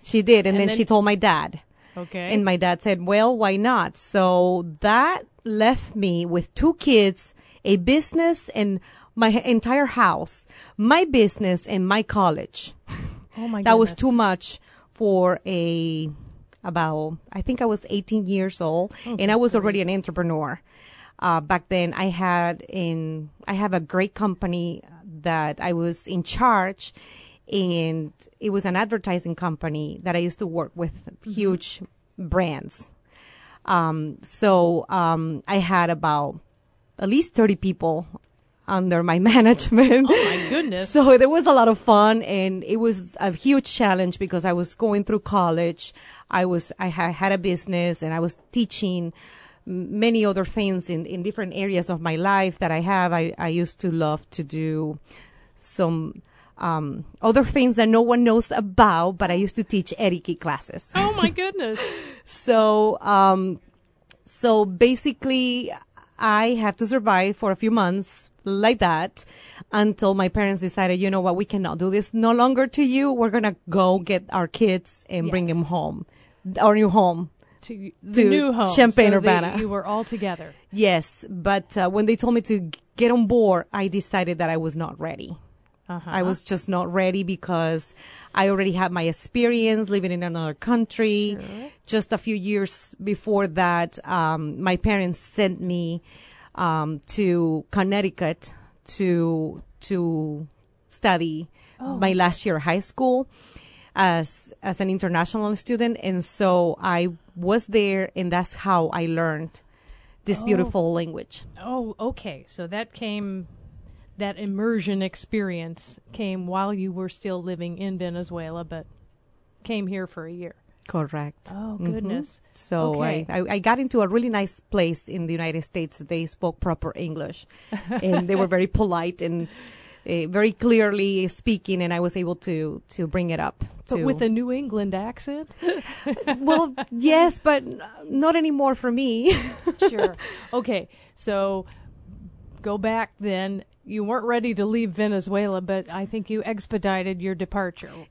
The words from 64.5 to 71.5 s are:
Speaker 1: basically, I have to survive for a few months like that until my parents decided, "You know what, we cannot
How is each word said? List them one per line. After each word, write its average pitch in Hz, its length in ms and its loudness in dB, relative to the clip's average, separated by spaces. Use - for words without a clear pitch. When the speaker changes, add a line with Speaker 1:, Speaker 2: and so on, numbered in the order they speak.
Speaker 1:
basically, 247 1080 0
I 214 300 2
have 208 160 0
to 233 100 -2
survive 202 520 2
for 208 140 0
a 185 40 -2
few 226 140 0
months 196 580 0
like 208 360 2
that 170 440 -2
until 208 420 2
my 190 140 2
parents 196 320 0
decided, 180 400 0
"You 196 100 0
know 190 120 0
what, 180 140 2
we 202 100 -2
cannot 175 320 -4